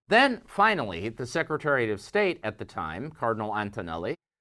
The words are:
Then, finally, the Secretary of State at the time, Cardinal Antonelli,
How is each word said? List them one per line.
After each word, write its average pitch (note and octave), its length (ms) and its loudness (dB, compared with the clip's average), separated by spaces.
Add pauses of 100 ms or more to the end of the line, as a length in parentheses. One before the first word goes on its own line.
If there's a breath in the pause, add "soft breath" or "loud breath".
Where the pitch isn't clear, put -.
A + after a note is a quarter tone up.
Then, B3 380 4
finally, A#2 640 0
the A#2+ 160 -8
Secretary C#3+ 640 0
of G2 100 -4
State G3+ 420 0
at G#2+ 140 -4
the G2+ 80 -10
time, F#2 460 -8
Cardinal A2 440 -2
Antonelli, G2+ 600 -4 (260)